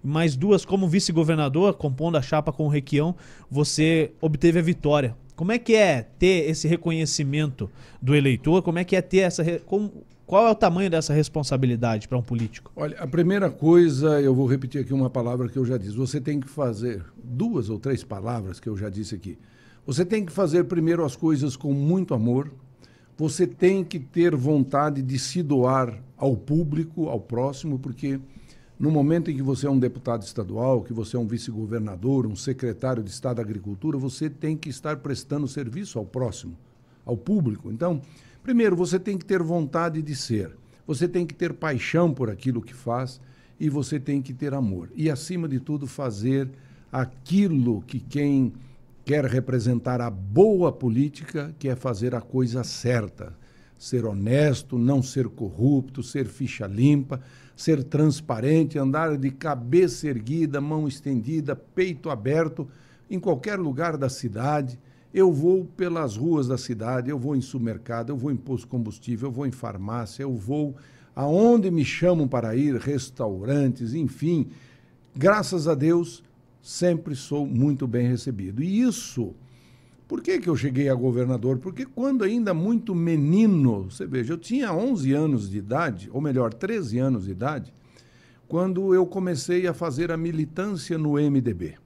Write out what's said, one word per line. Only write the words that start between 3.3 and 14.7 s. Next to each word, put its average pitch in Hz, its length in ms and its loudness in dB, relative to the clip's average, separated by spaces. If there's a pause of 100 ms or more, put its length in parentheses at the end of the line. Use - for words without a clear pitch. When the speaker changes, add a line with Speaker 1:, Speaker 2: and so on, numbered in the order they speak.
Speaker 1:
você 156 720 2
obteve 160 380 4
a 170 40 4
vitória. 147 540 2 (180)
Como 180 180 -2
é 240 60 0
que 233 160 2
é 170 280 6
ter 175 480 2
esse 156 180 -2
reconhecimento 156 1000 0 (300)
do 131 140 2
eleitor? 147 480 4
Como 170 160 0
é 180 60 0
que 185 100 0
é 180 60 4
ter 185 200 2
essa 175 220 2
re-, 165 220 0
como, 208 400 -4 (220)
qual 214 200 6
é 226 40 8
o 214 40 4
tamanho 190 360 4
dessa 156 240 2
responsabilidade 127 920 0
pra 127 120 -2
um 120 40 0
político? 113 540 -4
Speaker 2:
Olha, 151 220 -6
a 170 80 -8
primeira 175 440 2
coisa, 151 680 6
eu 135 140 4
vou 131 120 2
repetir 127 360 0